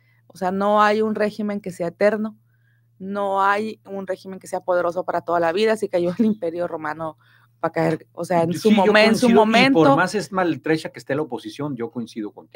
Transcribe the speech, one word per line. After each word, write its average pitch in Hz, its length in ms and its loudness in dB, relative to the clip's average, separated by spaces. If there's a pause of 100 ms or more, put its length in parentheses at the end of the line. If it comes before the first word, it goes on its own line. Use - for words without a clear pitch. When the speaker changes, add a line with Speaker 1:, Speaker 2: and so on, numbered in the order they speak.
(280)
Speaker 1:
O - 80 -20
sea, 185 160 -2
no 202 300 2
hay 214 200 2
un 214 140 -2
régimen 208 440 -4
que 185 120 -10
sea 175 160 -6
eterno, 214 480 -2 (640)
no 196 440 -2
hay 208 420 0
un 196 220 -10
régimen 190 320 -10
que - 80 -20
sea 185 140 -6
poderoso 175 440 -2
para - 180 -4
toda 170 180 0
la 165 120 0
vida. 214 240 0
Si 208 120 -6
cayó 175 300 -2
el 233 60 2
Imperio 175 440 -2
Romano, 156 500 -8 (460)
va 165 40 0
a 160 40 -4
caer, 160 400 -2
o 170 120 -12
sea, 170 180 0
en 170 100 0
Speaker 2:
Yo 165 80 -4
Speaker 1:
su 226 80 2
Speaker 2:
sí, 214 80 6
yo 196 80 4
Speaker 1:
momen-, 214 240 6
en 220 80 4
su 247 120 2
Speaker 2:
coincido, - 20 6
y - 20 4
por 214 140 6
Speaker 1:
momento 247 500 4
Speaker 2:
más 180 180 0
es 196 160 -4
maltrecha 160 600 -2
que - 80 -20
esté - 160 -6
la 151 80 -2
oposición, 139 520 -10
yo 113 160 -8
coincido 113 400 -10
contigo. - 260 -20